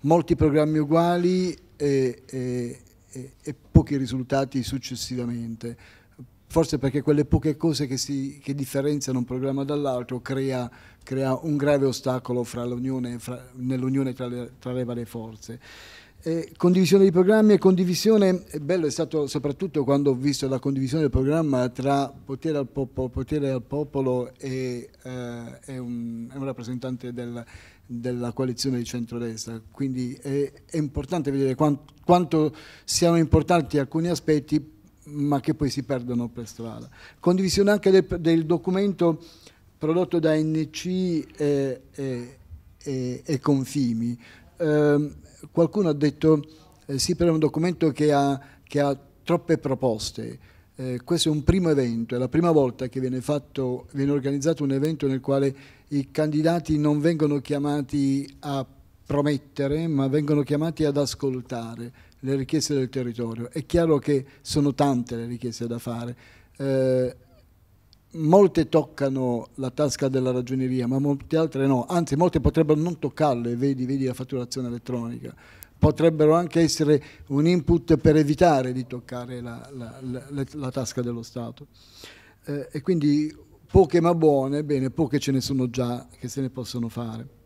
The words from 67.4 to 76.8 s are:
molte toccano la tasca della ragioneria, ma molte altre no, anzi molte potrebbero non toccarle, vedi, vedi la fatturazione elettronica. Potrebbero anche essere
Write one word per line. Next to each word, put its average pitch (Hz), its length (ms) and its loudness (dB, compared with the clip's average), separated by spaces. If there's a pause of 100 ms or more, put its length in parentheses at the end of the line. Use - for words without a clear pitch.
molte 165 560 4
toccano 135 880 0
la 131 160 -6
tasca 143 360 -2
della 131 240 0
ragioneria, 127 540 -2
ma 131 140 0
molte 143 360 -2
altre 156 300 0
no, 127 200 2
anzi 170 300 0
molte 165 240 2
potrebbero 151 400 2
non 165 200 -4
toccarle, 123 560 0
vedi, 131 300 0
vedi 135 200 -2
la 127 80 -2
fatturazione 127 540 -8
elettronica. 120 640 -8 (440)
Potrebbero 151 580 4
anche 170 240 2
essere 151 440 4 (240)